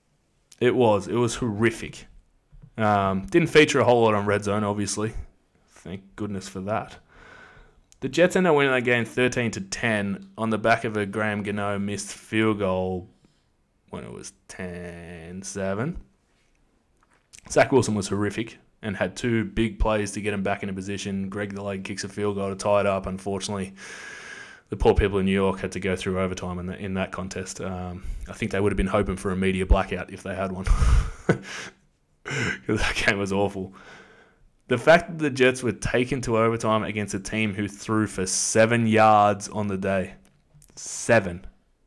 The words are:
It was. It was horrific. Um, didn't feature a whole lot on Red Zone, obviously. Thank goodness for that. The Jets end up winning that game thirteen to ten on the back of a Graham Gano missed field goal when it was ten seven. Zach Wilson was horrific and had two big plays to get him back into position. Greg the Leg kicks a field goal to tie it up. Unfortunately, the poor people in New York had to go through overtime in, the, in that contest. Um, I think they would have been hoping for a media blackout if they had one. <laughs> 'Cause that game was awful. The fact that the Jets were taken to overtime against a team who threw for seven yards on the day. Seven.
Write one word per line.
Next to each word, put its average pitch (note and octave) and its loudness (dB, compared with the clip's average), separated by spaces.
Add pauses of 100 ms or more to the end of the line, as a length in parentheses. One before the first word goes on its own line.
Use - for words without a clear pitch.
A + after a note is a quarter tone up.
(600)
It A#2+ 4
was. G#2+ 4
It G#2 -2
was A#2+ 0
horrific. A2 -2 (720)
Um, G2 2
didn't E3+ 4
feature D3+ 6
a A2+ 4
whole A#2+ 6
lot G#2+ 6
on G2+ 0
Red G2+ 2
Zone, G#2 0
obviously. G#2 -2 (560)
Thank - -16
goodness G2+ -6
for F#2+ -10
that. G#2 -6 (1040)
The C3+ -4
Jets E3+ 4
end F#3 4
up D#3+ 6
winning C#3 4
that B2+ 2
game A#2+ 2
thirteen B2 0
to G2+ -6
ten G2+ -4
on A2+ -2
the A2 2
back A2 2
of G#2+ -4
a G#2 0
Graham G#2 -2
Gano G2+ -4
missed G2+ -6
field A2 0
goal F#2 -2 (840)
when - -12
it A1+ -14
was G1+ -16 (160)
ten F2 -14
seven. G2 -4 (1500)
Zach C3 4
Wilson A2 4
was G2 -2
horrific G2+ -4 (260)
and G2+ -6
had G#2 -4
two A#2 0
big G2+ -2
plays G#2+ 0
to G#2 -8
get G#2 -4
him G2 -4
back G2+ -2
into G2+ -6
position. G2 -6
Greg G2+ -6
the G2+ -10
Leg G2 -6
kicks G2 -8
a G#2 -8
field G#2 -4
goal G2 -4
to G2 -6
tie G2+ 2
it G2 2
up. G2 0
Unfortunately, F#2+ -6 (960)
the G#2+ -6
poor A2 6
people G2 2
in F#2+ 2
New F#2+ 2
York F#2+ 2
had F#2+ -6
to F#2+ -8
go F#2 -2
through F#2 -4
overtime F2+ -4
in, F2+ -8
the, F#2 -8
in F#2+ -8
that F#2 -2
contest. F#2+ -10
Um, F2+ -8 (260)
I - -12
think G#2+ -6
they G2 -2
would G2+ 2
have F#2+ -2
been G2 2
hoping G2 0
for F#2+ -4
a F#2 -2
media F#2+ 0
blackout F#2 2
if F#2+ -14
they F#2+ -8
had F#2+ -4
one. F#2 -8
<laughs> - 2 (1000)
'Cause A#2+ -2
that - -2
game G#2+ 2
was G2 -2
awful. G2 -2 (960)
The B2+ 2
fact E3+ 6
that E3 -10
the C#3+ 2
Jets B2+ 4
were A#2 2
taken B2+ 0
to A#2 0
overtime A2+ 2
against G#2 -4
a G2+ -4
team G#2+ -2
who G#2 -2
threw G#2+ -2
for F#2+ -4
seven A2+ 2
yards G#2+ 6
on G#2 -4
the G2 -2
day. F#2+ -2 (600)
Seven. F#2+ 0 (400)